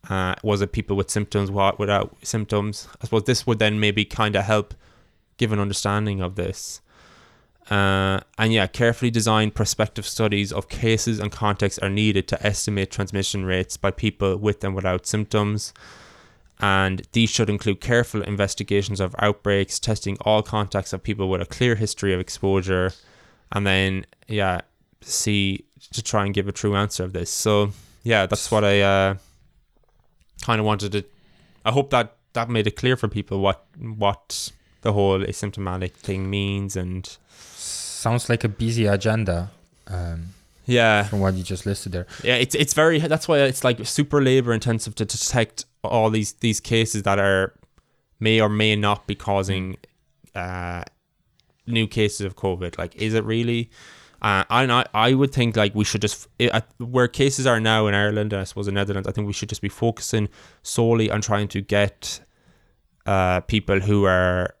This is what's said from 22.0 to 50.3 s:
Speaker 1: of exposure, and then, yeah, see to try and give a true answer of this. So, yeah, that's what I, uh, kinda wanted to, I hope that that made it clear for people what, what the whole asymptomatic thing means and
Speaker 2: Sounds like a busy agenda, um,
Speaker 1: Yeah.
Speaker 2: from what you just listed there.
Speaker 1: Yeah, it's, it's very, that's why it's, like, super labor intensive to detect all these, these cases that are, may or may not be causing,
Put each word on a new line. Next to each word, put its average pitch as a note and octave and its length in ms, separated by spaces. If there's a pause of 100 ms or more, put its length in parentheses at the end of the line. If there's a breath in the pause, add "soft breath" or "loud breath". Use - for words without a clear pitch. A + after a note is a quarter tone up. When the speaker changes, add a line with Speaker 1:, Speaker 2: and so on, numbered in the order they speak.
Speaker 1:
of F2+ 60
exposure, F#2 720 (640 soft breath)
and G2+ 120
then, F#2+ 400 (220)
yeah, G2 340 (400)
see G2+ 640 (300)
to A2 100
try G2+ 220
and G2+ 80
give G2 160
a - 20
true G#2 240
answer G2+ 280
of F#2 100
this. F2 160
So, G#2 420 (320 soft breath)
yeah, A2 220
that's - 260
what G#2+ 140
I, G2+ 160
uh, G2 340 (1300 soft breath)
kinda A2 180
wanted G#2 280
to, G2+ 120 (640 soft breath)
I A2+ 60
hope C3+ 200
that A#2+ 260 (160)
that A#2 160
made A2 180
it G2+ 80
clear B2+ 220
for A2 100
people G2 320
what, G2 260 (140)
what G#2+ 720 (300)
the A2+ 120
whole G2 260
asymptomatic F#2+ 760
thing F#2+ 360
means G2 460
and F#2 420 (380 loud breath)
Speaker 2:
Sounds - 720
like A#2 160
a A2+ 60
busy A2+ 360
agenda, G2+ 640 (380)
um, E2+ 460 (320)
Speaker 1:
Yeah. A2+ 380
Speaker 2:
from G2+ 180
what F#2+ 140
you F#2 80
just F#2 220
listed G2 280
there. F2 120 (160 loud breath)
Speaker 1:
Yeah, B2+ 140
it's, B2+ 180
it's D3 200
very, D#3+ 260
that's D#3 300
why D3+ 100
it's, C3+ 240
like, A#2+ 220
super C#3+ 360
labor C3 300
intensive A2+ 440
to G#2+ 100
detect - 580 (220)
all A2 240
these, A2 240
these A2 260
cases A2+ 440
that G2 140
are, G2 360 (680)
may A2 220
or G#2+ 80
may G#2+ 260
not G#2 320
be G#2 80
causing, F#2+ 600 (580)